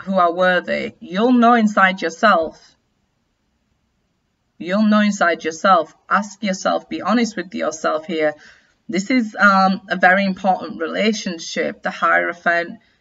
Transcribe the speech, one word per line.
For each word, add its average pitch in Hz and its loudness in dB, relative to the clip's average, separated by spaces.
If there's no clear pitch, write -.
who 190 -6
are 175 2
worthy. 170 -2
You'll 196 0
know 240 4
inside 202 2
yourself. 165 0
You'll 190 -2
know 214 4
inside 185 0
yourself. 165 0
Ask 202 -4
yourself, 185 -2
be 160 -8
honest 226 0
with 175 -10
yourself 156 -4
here. 156 -2
This 190 -4
is, 247 0
um, 190 4
a 180 -4
very 185 4
important 180 -2
relationship, 170 -4
the 185 -4
Hierophant 170 -2